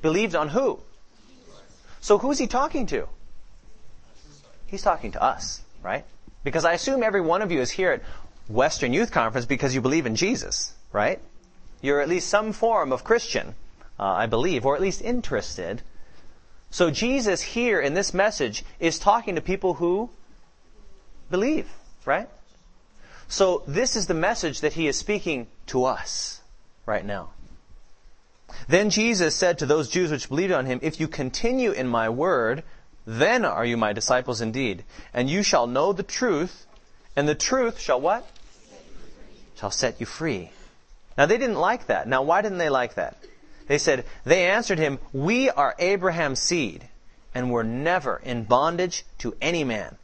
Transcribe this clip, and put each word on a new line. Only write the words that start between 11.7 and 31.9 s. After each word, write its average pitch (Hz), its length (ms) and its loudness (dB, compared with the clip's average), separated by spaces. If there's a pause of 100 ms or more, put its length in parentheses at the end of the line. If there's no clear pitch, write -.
You're 143 200 2
at 143 80 0
least 175 180 0
some 214 260 2
form 202 380 2
of 127 120 0
Christian, - 520 0 (420)
uh, - 60 -4
I 98 220 2
believe, 117 400 2
or 139 100 4
at 147 60 -2
least 190 200 -2
interested. 120 800 -2 (920)
So 170 200 4
Jesus 220 500 0
here 233 380 0
in 139 140 0
this 185 200 0
message 180 520 0 (160)
is 165 180 0
talking 208 360 2
to 156 60 -2
people 185 340 0
who 185 340 0 (1200)
believe, 233 380 2 (360)
right? 180 220 0 (1000)
So 185 360 2
this 214 300 0
is 202 120 0
the 180 60 2
message 170 460 0
that 151 140 0
he 160 140 0
is 135 100 0
speaking 165 500 -2 (200)
to 127 180 2
us - 560 -4 (440)
right 101 180 0
now. 95 260 -6 (1400)
Then 196 240 6
Jesus 208 440 2
said 175 240 4
to 156 60 0
those 147 240 2
Jews 180 220 2
which 139 180 -4
believed 180 240 0
on 135 140 0
him, 127 160 -2
"If 156 160 -4
you 156 80 0
continue 233 640 0
in 131 160 -2
my 113 220 2